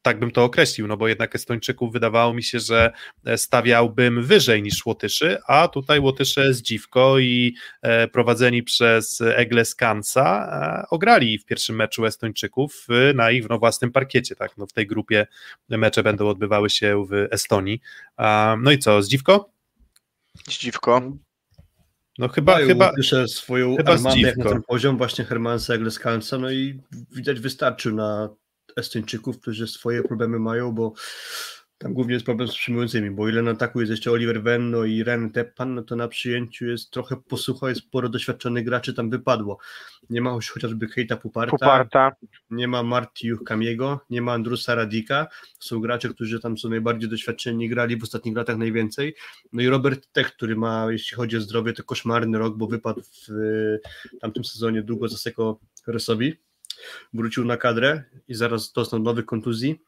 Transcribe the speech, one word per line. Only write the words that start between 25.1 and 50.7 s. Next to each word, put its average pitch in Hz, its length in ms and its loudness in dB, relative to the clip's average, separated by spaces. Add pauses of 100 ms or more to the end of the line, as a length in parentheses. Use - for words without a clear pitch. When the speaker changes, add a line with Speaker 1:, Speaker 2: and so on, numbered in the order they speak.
Speaker 3:
Hermansa 117 480 -2
Egleskansa, 113 640 -2
no 127 140 -4
i 135 300 -4 (340)
widać 131 240 -4
wystarczył 123 560 -2
na 107 340 -4 (480)
Estończyków, 117 640 -8
którzy 113 280 -8
swoje 120 360 -4
problemy 117 360 -4
mają, 117 320 -4
bo 113 220 -4 (840)
tam - 160 -8
głównie 123 200 -2
jest 120 120 -4
problem 120 220 -2
z 113 80 -8
przyjmującymi, 117 560 -4
bo 107 180 -2
ile 113 120 0
na 117 100 0
ataku 117 280 -4
jest 110 120 -2
jeszcze 113 200 -4
Oliver 117 320 0
Venno 117 420 0
i 110 180 -2
Ren 117 280 -2
Teppan, 127 440 -6
no 120 80 -8
to 120 120 -10
na 117 120 -4
przyjęciu 120 580 -6
jest 120 260 -6
trochę 127 240 -8 (120)
posucho, 131 420 -6
jest - 120 -6
sporo 123 280 -4
doświadczonych 120 560 -4
graczy 120 280 -4
tam 120 160 -4
wypadło. 110 480 -2 (520)
Nie 120 120 -4
ma 127 100 -2
choć-, 117 180 -6
chociażby 113 380 -8
Keita 117 300 -6
Puparta, 117 400 -6
Speaker 2:
Puparta. 131 540 4 (380)
Speaker 3:
nie 120 180 -4
ma 123 160 0
Marti 120 440 -2
Juchkamiego, 117 720 -4 (100)
nie 120 120 -4
ma 120 120 -2
Andrusa 120 420 -2
Radika. 113 500 -2 (340)
To - 80 -18
są 117 120 -6
gracze, 120 300 -4
którzy 113 300 -6
tam 113 180 -6
są 117 120 -8
najbardziej 113 400 -2
doświadczeni, 117 600 -6
grali 120 280 -2
w 113 60 -8
ostatnich 113 320 -8
latach 117 220 -4
najwięcej. 113 580 -4 (380)
No 117 80 -4
i 123 60 2
Robert 135 440 2
Tech, 131 240 -2
który 113 200 -4
ma, 113 360 -2